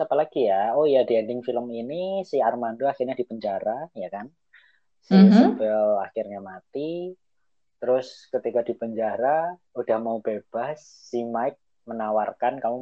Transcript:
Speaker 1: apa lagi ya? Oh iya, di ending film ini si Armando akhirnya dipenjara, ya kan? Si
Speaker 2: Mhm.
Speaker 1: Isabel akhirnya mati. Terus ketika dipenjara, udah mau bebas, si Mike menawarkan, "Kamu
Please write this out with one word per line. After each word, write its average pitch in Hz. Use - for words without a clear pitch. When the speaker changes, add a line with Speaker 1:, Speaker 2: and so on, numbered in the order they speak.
Speaker 1:
apa 147
lagi 156
ya? 95
Oh 151
iya, 131
di -
ending 120
film 120
ini 127
si 143
Armando 117
akhirnya 127
dipenjara, 107
ya 90
kan? 104
Si -
Speaker 2:
Mhm. 196
Speaker 1:
Isabel 117
akhirnya 101
mati. 95
Terus 127
ketika 120
dipenjara, 117
udah 117
mau 113
bebas, 117
si 120
Mike 120
menawarkan, 110
"Kamu 117